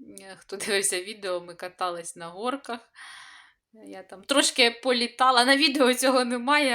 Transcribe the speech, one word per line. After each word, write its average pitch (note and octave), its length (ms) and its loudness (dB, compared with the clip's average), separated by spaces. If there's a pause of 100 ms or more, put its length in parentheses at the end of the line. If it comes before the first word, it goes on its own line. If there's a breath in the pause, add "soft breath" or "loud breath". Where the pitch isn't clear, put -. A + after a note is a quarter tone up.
(200)
е, F#3+ 200 -16
хто - 180 -12
дивився G3 440 0
відео, G3 400 -6
ми F3 140 -16
катались F3 600 -6
на E3+ 120 -12
горках. G#3 520 -6 (960 loud breath)
Я G3 300 -18
там G3 200 -20
трошки C4+ 480 2
політала. B3 720 2
На C#4 120 6
відео C#4 360 4
цього B3+ 320 2
немає, B3+ 500 0